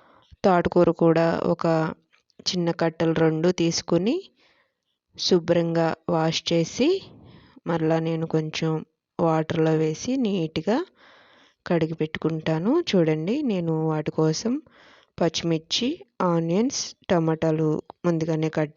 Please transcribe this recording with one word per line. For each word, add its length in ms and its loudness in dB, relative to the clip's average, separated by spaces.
తోటకూర 440 4
కూడా 240 4
ఒక 100 -4
చిన్న 180 -2
కట్టలు 420 0
రెండు 260 2
తీసుకుని 520 0
శుభ్రంగా 640 2
వాష్ 240 0
చేసి 360 0
మరలా 280 2
నేను 180 -4
కొంచెం 360 -2
వాటర్లో 480 2
వేసి 300 -4
నీట్గా 520 -2
కడిగి 320 0
పెట్టుకుంటాను. 720 -2
చూడండి, 460 2
నేను 240 0
వాటి 300 -2
కోసం 340 0
పచ్చిమిర్చి, 680 -2
ఆనియన్స్, 500 0
టమాటాలు 580 0
ముందుగానే 500 0
కట్ 220 -2